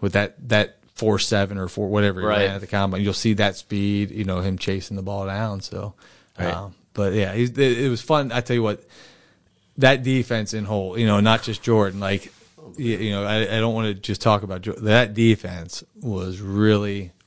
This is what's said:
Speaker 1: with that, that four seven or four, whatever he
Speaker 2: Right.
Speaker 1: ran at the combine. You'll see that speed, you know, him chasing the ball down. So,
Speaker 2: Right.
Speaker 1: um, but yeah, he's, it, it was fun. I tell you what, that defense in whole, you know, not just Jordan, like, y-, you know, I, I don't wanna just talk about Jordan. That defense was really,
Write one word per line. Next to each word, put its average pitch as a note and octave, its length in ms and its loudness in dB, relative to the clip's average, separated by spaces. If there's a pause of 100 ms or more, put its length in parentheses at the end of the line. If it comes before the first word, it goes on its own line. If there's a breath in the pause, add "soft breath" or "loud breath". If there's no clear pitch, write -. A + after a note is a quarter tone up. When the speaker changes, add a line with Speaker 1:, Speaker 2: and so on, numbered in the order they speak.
Speaker 1:
with G2 120 0
that, G2+ 380 -2
that G#2 260 2 (180)
four A2 240 2
seven G2 400 0
or F#2 100 -4
four, G2+ 200 -4
whatever G2+ 320 2
he G2+ 60 0
Speaker 2:
Right. G#2 200 2
Speaker 1:
ran G2 100 -2
at G2 40 -8
the G2 80 -12
combine. G2 340 0
You'll G2+ 100 0
see G#2+ 220 0
that G2+ 220 0
speed, G2+ 560 -2
you G#2+ 120 -6
know, F#2 160 -2
him F#2+ 180 -2
chasing G2 380 -6
the G2 60 -8
ball G2 240 -6
down. G2+ 360 -6
So, F#2+ 320 -10 (440 soft breath)
Speaker 2:
Right. F2+ 160 -2
Speaker 1:
um, F#2+ 200 -10 (180)
but G2 200 0
yeah, G2 220 0
he's, B2 160 0
it, B2 280 2
it C3+ 100 0
was A#2+ 140 -2
fun. C#3+ 300 0
I A#2+ 80 0
tell B2 160 -2
you A#2 80 2
what, G#2 180 -2 (960 soft breath)
that C3+ 240 6
defense A#2+ 520 0
in G#2+ 100 -4
whole, G2 340 -4
you A#2 80 4
know, G#2 140 6
not A2 240 4
just G#2+ 180 -8
Jordan, G2+ 380 2
like, G2 320 -2 (440)
y-, C#3+ 80 -6
you G#2+ 280 -2
know, G2+ 120 -2
I, G#2+ 180 0
I G#2+ 180 -2
don't A2+ 140 0
wanna A2 200 -2
just G2 260 -6
talk G#2 220 4
about F#2 200 -8
Jordan. G#2+ 240 -8
That G#2+ 280 4
defense G2+ 720 0 (160)
was F#2 400 -6
really, G2+ 720 2 (140)